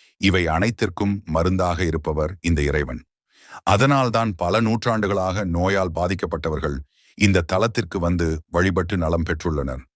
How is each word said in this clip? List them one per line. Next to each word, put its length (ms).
இவை 300
அனைத்திற்கும் 800
மருந்தாக 600
இருப்பவர் 560
இந்த 200
இறைவன். 400
அதனால்தான் 720
பல 260
நூற்றாண்டுகளாக 840
நோயால் 520
பாதிக்கப்பட்டவர்கள் 840
இந்த 240
தலத்திற்கு 580
வந்து 280
வழிபட்டு 500
நலம் 260
பெற்றுள்ளனர். 600